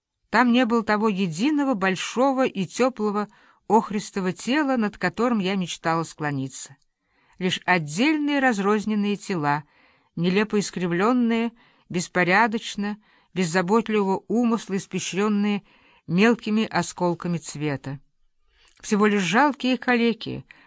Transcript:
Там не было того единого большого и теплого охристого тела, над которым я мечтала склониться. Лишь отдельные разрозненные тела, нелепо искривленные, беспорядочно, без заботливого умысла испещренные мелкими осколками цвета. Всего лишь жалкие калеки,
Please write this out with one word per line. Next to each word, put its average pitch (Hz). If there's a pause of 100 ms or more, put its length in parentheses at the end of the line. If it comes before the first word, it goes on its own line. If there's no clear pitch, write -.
(300)
Там 240
не 247
было 226
того 214
единого 220
большого 233
и 190
теплого 214 (400)
охристого 196
тела, 269
над 208
которым 233
я 185
мечтала 165
склониться. 139 (600)
Лишь 180
отдельные 254
разрозненные 208
тела, 151 (500)
нелепо 190
искривленные, 226 (380)
беспорядочно, 202 (400)
без 180
заботливого 190
умысла 226
испещренные 202 (460)
мелкими 214
осколками 175
цвета. 143 (800)
Всего 214
лишь 202
жалкие 247
калеки, 226 (220)